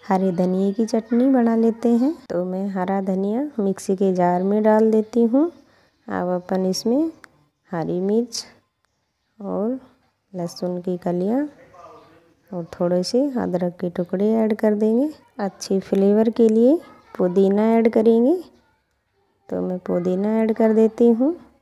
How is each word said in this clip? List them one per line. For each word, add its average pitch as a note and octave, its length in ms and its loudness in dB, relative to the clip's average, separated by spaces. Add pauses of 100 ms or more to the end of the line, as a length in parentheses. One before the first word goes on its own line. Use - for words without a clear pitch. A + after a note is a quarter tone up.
हरे F#3+ 300 0
धनिए F#3 400 0
की A3 140 -2
चटनी A#3 420 0
बना A#3 280 2
लेते A3+ 340 0
हैं। B3 220 2 (180)
तो F3 140 -4
मैं F#3 260 -6
हरा F#3+ 320 -2
धनिया G3 400 -2 (160)
मिक्सी G3 380 -2
के F#3+ 180 0
जार F3+ 280 0
में G#3 200 0
डाल A3 280 4
देती A3 340 0
हूँ। C4 200 2 (640)
अब F#3 220 -6
अपन F3+ 360 -4
इसमें B3 440 -2 (600)
हरी E3+ 300 -4
मिर्च G#3+ 440 -2 (920)
और G#3 400 -4 (540)
लहसुन F3+ 480 -8
की F3+ 180 -6
कलियाँ F#3+ 480 -2 (1040)
और F3 220 -10
थोड़े F3+ 300 -2
से A#3+ 220 0 (140)
अदरक F3+ 420 -4
के F3+ 100 -4
टुकड़े F#3 440 -2
ऐड A3 220 0
कर G#3+ 180 0
देंगे। A3 340 0 (320)
अच्छी G3 400 -4
फ्लेवर G3+ 500 2
के A3+ 180 4
लिए A#3 300 4 (360)
पुदीना G3 560 2
ऐड A3+ 220 4
करेंगे। A#3 440 4 (1120)
तो F3+ 140 -6
मैं F3+ 180 -6
पुदीना F#3 580 -2
ऐड A3 160 0
कर A3 200 2
देती A3 360 4
हूँ। C4 240 2 (260)